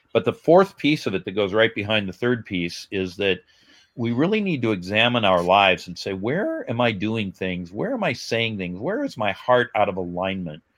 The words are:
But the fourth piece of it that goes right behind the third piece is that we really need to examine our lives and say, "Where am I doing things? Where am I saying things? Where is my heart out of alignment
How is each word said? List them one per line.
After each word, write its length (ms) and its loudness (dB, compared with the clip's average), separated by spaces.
But 120 2
the 80 0
fourth 440 4
piece 300 0
of 80 -2
it 100 -2
that 80 -6
goes 200 0
right 220 4
behind 340 -2
the 40 -8
third 340 -2
piece 440 -6
is 260 -4
that 240 0
we 160 -2
really 280 0
need 220 -2
to 100 2
examine 520 2
our 180 6
lives 440 4
and 120 -14
say, 160 -6
"Where 560 -4
am 100 -2
I 120 2
doing 400 -4
things? 400 -6
Where 220 -6
am 100 -4
I 80 0
saying 460 -4
things? 200 -6
Where 260 -4
is 120 -8
my 160 -2
heart 420 2
out 140 4
of 80 -4
alignment 640 -6